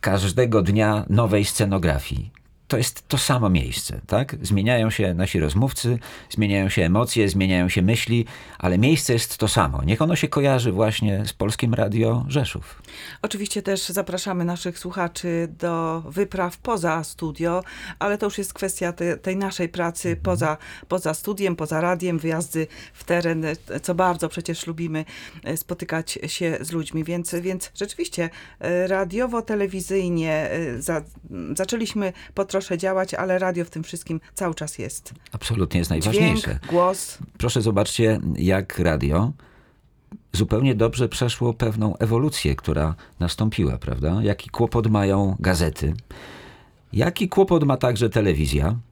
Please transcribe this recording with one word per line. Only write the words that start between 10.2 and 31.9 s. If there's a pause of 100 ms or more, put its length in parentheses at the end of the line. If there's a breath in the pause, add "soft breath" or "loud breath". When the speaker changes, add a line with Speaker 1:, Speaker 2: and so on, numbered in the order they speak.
Speaker 1:
kojarzy
właśnie
z
Polskim
Radio
Rzeszów. (400 loud breath)
Speaker 2:
Oczywiście
też
zapraszamy
naszych
słuchaczy (100)
do
wypraw
poza
studio, (360 loud breath)
ale
to
już
jest
kwestia
te-,
tej
naszej
pracy
Speaker 1:
Mhm.
Speaker 2:
poza, (320 loud breath)
poza
studiem,
poza
radiem,
wyjazdy (260 loud breath)
w
teren, (360)
co
bardzo
przecież
lubimy, (400 loud breath)
e,
spotykać
się
z
ludźmi,
więc,
więc
rzeczywiście, (300 loud breath)
e,
radiowo-telewizyjnie, (180)
e,
za-, (540)
zaczęliśmy (220 loud breath)